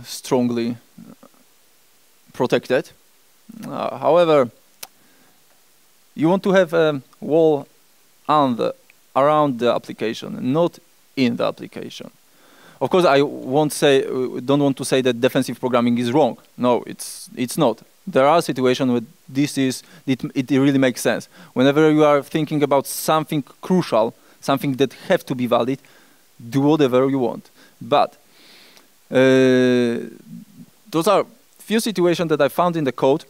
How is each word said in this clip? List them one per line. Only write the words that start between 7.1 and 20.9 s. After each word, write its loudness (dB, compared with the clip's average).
wall 2
on 2
the, -4
around 2
the 0
application, -6
not -2
in 0
the -2
application. -10
Of -4
course, 2
I 4
won't -2
say, 2
uh, -6
don't 0
want 0
to -10
say 0
that 0
defensive -2
programming 0
is -2
wrong. 2
No, 0
it's, -16
it's -6
not. 0
There 2
are 4
situations 0
where 0
this -4
is, -4
it, -2
it -4
really 2
makes 0